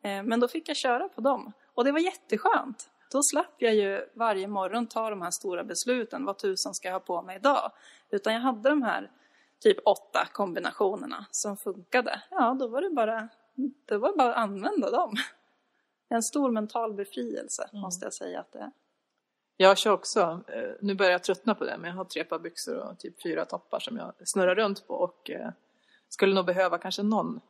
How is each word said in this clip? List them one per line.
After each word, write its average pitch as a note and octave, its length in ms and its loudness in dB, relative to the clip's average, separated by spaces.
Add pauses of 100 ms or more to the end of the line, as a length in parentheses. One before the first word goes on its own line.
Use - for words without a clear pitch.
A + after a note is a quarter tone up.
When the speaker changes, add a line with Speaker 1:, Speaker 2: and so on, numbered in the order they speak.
Speaker 1:
Eh, G3 220 -6
men A3+ 160 0
då A#3+ 80 4
fick D#4+ 220 -6
jag D4 80 -2
köra C4+ 320 0
på - 120 -12
dem. A#3 320 0 (200)
Och A#3+ 100 2
det C#4 80 4
var D4+ 80 2
jätteskönt. E4+ 880 0 (220)
Då C#4 120 2
slapp D4+ 340 2
jag A3+ 180 4
ju G3+ 380 2
varje G#3 340 0
morgon G#3 400 -2
ta A3 220 -2
de G3+ 120 -6
här F3 100 -6
stora F3+ 320 -4
besluten. G3 640 -4
Vad G3 120 -4
tusan F#3+ 360 -2
ska - 140 -8
jag F#3 80 -4
ha F#3 40 0
på F3 220 -4
mig F#3 140 -12
idag? B3+ 360 2 (380)
Utan G#3 240 0
jag A3+ 80 -2
hade B3 280 2
de D4 120 4
här G3+ 300 -2 (520)
typ - 220 8
åtta - 480 2
kombinationerna F#3+ 1000 -2
som G3+ 260 -4
funkade. G#3 640 -2 (100)
Ja, C4+ 280 4
då C4 80 -2
var A#3+ 140 -2
det G4 80 -2
bara, A3+ 400 0 (560)
det G#3 120 0
var D#4 200 0
bara B3 140 4
att - 60 0
använda A3 540 0
dem. F3 220 0 (960)
En A#3 140 0
stor C4+ 280 0
mental A3 420 -2
befrielse, - 800 -8
Speaker 2:
Mm. G#3 100 -12
Speaker 1:
måste F#3 240 -8
jag - 80 -8
säga - 260 -10
att - 120 -14
det - 80 -16
är. - 120 -12 (840)
Speaker 2:
Jag F#3+ 200 8
kör G#3+ 140 2
också, F3 560 0
eh, - 240 -8 (100)
nu G3+ 140 -2
börjar F#3+ 160 4
jag F3+ 120 2
tröttna G3 320 0
på - 100 -4
det, - 120 -4
men E3+ 120 -8
jag F3 80 -10
har F#3 80 -8
tre D#3+ 180 -6
par E3 160 -4
byxor E3 380 -8
och - 220 -10
typ - 240 -14
fyra D#3+ 220 -2
toppar - 340 -6
som - 180 -8
jag - 160 -10 (120)
snurrar F#3 300 2
runt G3+ 320 0
på - 60 -8
och, - 360 -4
eh, A3+ 220 -8 (580)
skulle G3 260 2
nog F#3+ 100 4
behöva F3+ 320 2
kanske F#3+ 260 -4
någon G#3 360 0 (100)